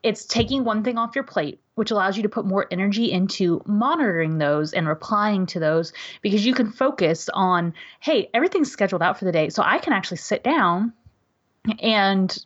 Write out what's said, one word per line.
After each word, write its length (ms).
It's 240
taking 380
one 200
thing 140
off 160
your 100
plate, 360
which 160
allows 260
you 60
to 60
put 180
more 240
energy 400
into 560
monitoring 720
those 340
and 140
replying 600
to 120
those, 340
because 240
you 80
can 160
focus 640
on, 400
hey, 340
everything's 380
scheduled 320
out 160
for 60
the 60
day. 180
So 140
I 140
can 160
actually 240
sit 260
down 500
and 560